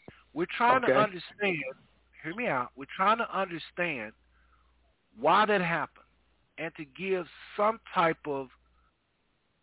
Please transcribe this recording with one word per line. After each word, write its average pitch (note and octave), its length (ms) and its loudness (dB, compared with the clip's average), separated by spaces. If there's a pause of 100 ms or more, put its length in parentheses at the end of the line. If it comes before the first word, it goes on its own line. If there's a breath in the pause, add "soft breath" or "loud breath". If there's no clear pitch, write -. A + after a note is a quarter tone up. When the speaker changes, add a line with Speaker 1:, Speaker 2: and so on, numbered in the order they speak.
(320 loud breath)
Speaker 1:
We're F3+ 140 -2 (100)
trying B3 260 4
to A#3 60 -2
Speaker 2:
Okay. F3 120 6
Speaker 1:
understand, F#3 640 -2 (640)
hear D#3+ 100 -8
me A3+ 140 -4
out, B2+ 280 -2
we're C3+ 100 -12 (100)
trying G3+ 220 2
to A3+ 200 -4
understand E3 760 -6 (1040)
why E3+ 300 4
that G3+ 140 2
happened E3+ 460 -4 (520)
and D#3+ 180 -8
to D#3 80 -12
give E3+ 440 -4 (280)
some G#3+ 240 2 (140)
type E3 320 2
of, C3+ 220 -6 (1160)